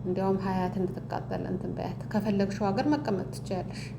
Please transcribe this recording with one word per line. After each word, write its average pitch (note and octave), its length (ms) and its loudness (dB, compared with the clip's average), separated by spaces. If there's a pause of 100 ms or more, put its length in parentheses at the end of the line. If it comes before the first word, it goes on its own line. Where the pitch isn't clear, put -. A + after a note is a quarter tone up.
እንዲያውም F#3+ 360 2
ሀያት F#3 360 2
እንድትቃጠል - 680 -2
እንትን F#2 280 -2
በያት። - 340 -4
ከፈለግሽው G3+ 580 2
ሀገር G3+ 220 4
መቀመጥ A3+ 440 2
ትችያለሽ - 520 -4 (160)